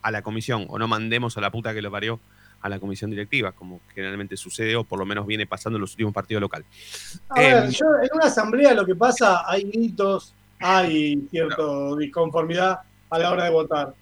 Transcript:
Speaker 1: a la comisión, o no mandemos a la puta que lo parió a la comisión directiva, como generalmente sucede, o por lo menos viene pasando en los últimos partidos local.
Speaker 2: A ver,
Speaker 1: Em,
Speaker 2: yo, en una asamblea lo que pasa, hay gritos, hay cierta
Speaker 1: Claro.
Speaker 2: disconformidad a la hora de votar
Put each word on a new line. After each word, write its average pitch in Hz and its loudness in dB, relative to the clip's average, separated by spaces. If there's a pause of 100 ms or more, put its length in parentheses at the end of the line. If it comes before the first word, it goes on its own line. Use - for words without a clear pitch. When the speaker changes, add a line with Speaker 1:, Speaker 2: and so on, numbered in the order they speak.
Speaker 1:
a 110 -2
la 107 -4
comisión, 110 -4
o 101 -8
no 113 -2
mandemos 113 -2
a 107 -4
la 101 -2
puta 113 -6
que 107 -6
lo 101 -8
parió 110 -6 (420)
a 101 -6
la 98 -6
comisión 98 -8
directiva, 104 -4
como 90 -18 (140)
generalmente 98 -8
sucede, 110 -4
o 113 -2
por 95 -8
lo 95 -4
menos 101 -4
viene 107 -2
pasando 113 -6
en 104 -2
los 95 -6
últimos 107 -2
partidos 104 -4
local. - -6 (640)
Speaker 2:
A 262 4
ver, 254 8
Speaker 1:
Em, 254 0
Speaker 2:
yo, 277 0 (160)
en 262 2
una 320 6
asamblea 240 4
lo 202 4
que 180 0
pasa, 208 4
hay 185 0
gritos, 202 -2 (260)
hay 156 2
cierta 160 -2
Speaker 1:
Claro. 143 -2
Speaker 2:
disconformidad 165 0 (300)
a 165 0
la 175 2
hora 180 0
de 170 2
votar 147 0